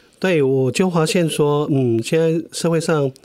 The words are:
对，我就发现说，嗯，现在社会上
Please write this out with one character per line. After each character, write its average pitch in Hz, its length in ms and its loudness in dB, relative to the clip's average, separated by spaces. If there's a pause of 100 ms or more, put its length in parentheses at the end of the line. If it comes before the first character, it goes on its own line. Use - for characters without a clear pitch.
(200)
对， 175 220 2
我 131 300 0
就 185 180 0
发 165 160 2
现 165 240 0
说， 147 400 0
嗯， 123 320 0
现 160 180 -2
在 165 320 0
社 165 200 -4
会 165 100 0
上 147 300 0 (140)